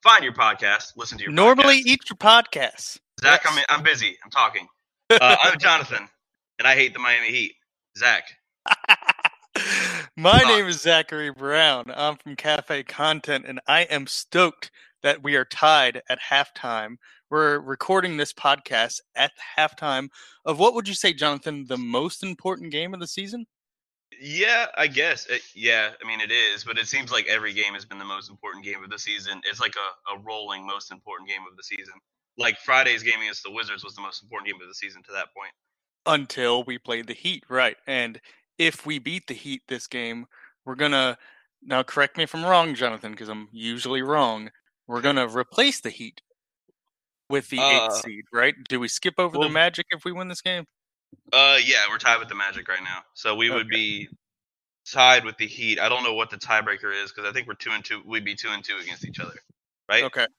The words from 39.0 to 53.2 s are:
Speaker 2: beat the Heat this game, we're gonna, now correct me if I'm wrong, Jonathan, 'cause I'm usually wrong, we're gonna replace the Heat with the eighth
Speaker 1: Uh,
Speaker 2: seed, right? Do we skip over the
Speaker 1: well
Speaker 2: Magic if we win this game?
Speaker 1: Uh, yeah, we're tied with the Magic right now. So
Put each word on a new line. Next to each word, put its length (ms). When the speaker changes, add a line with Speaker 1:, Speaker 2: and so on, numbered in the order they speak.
Speaker 2:
beat 280
the 60
Heat 340
this 200
game, 380
we're 100
gonna, 420
now 220
correct 340
me 60
if 100
I'm 120
wrong, 280
Jonathan, 420
'cause 140
I'm 220
usually 500
wrong, 480
we're 140
gonna 260
replace 540
the 80
Heat 320
with 200
the 100
eighth 320
Speaker 1:
Uh, 100
Speaker 2:
seed, 220
right? 220
Do 100
we 80
skip 300
over 160
the 60
Speaker 1:
well 100
Speaker 2:
Magic 420
if 140
we 80
win 160
this 120
game? 240
Speaker 1:
Uh, 300
yeah, 260
we're 100
tied 200
with 100
the 60
Magic 340
right 140
now. 200
So 220